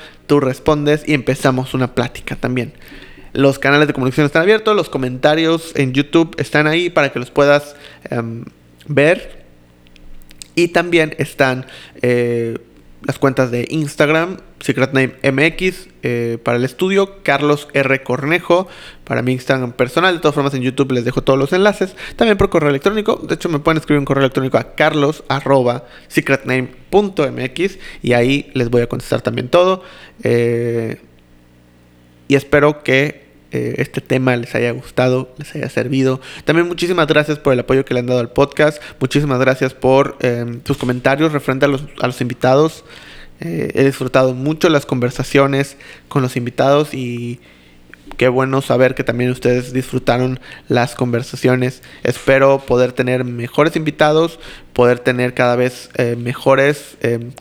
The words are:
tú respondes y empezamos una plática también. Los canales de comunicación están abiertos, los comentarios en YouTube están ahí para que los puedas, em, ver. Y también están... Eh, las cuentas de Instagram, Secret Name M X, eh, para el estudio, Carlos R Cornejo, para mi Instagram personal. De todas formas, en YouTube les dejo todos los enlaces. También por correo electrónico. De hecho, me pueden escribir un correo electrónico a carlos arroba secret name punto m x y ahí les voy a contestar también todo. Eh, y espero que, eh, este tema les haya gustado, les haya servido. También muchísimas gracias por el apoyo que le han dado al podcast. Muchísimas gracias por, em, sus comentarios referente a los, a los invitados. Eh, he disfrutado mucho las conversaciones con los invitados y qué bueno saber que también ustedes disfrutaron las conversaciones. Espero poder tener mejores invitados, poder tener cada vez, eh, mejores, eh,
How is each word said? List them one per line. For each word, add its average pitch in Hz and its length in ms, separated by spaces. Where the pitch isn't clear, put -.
tú 143 140
respondes 147 680
y 139 60
empezamos 131 600
una 131 220
plática - 400
también. 127 380
Los 135 280
canales 143 280
de 143 60
comunicación 135 320
están 160 180
abiertos, 214 320
los 175 140
comentarios 151 880
en 131 180
YouTube 165 440
están 147 300
ahí 170 220
para 147 240
que 131 60
los 123 120
puedas, 143 460
em, 117 340
ver. 147 580
Y 175 120
también 170 500
están... 131 480
Eh, 120 560
las 143 140
cuentas 131 320
de 120 180
Instagram, 160 680
Secret 131 340
Name 131 300
M 139 220
X, 175 440
eh, 120 380
para 120 160
el 120 60
estudio, 190 580
Carlos 147 520
R 135 280
Cornejo, 170 680
para 120 180
mi 123 120
Instagram 127 400
personal. 165 420
De 160 60
todas 147 140
formas, 139 180
en 131 80
YouTube 131 320
les 120 100
dejo 123 180
todos 135 160
los 135 140
enlaces. 190 460
También 233 220
por 196 120
correo 151 200
electrónico. 202 480
De 165 80
hecho, 175 140
me 151 100
pueden 160 200
escribir 147 200
un 139 60
correo 139 180
electrónico 131 340
a - 180
carlos 151 520
arroba 135 580
secret - 380
name 127 240
punto 190 360
m 123 180
x 160 340
y 120 120
ahí 131 400
les 120 160
voy 120 140
a 120 40
contestar - 340
también 117 280
todo. 185 340
Eh, 117 800
y 139 60
espero 147 480
que, 139 400
eh, 123 260
este - 240
tema 127 340
les 120 200
haya 120 160
gustado, 127 640
les - 180
haya 143 140
servido. 131 520
También 170 220
muchísimas 175 380
gracias 147 320
por 143 160
el 123 60
apoyo 131 240
que - 100
le 123 60
han 123 80
dado 123 140
al 120 100
podcast. 151 500
Muchísimas 139 400
gracias 131 340
por, 135 480
em, 120 440
sus 139 120
comentarios 139 560
referente 135 320
a - 20
los, 139 160
a 120 60
los 123 140
invitados. 131 600
Eh, 165 340
he - 80
disfrutado 131 500
mucho 151 360
las 147 160
conversaciones 139 920
con 139 140
los 127 160
invitados 135 560
y 120 480
qué 123 100
bueno 131 340
saber 127 340
que 135 80
también 123 260
ustedes 123 440
disfrutaron 127 680
las 123 280
conversaciones. 127 880
Espero 135 560
poder 123 340
tener 127 300
mejores 123 520
invitados, 156 640
poder 123 280
tener 123 340
cada 123 220
vez, 123 400
eh, 120 200
mejores, 135 840
eh, 117 400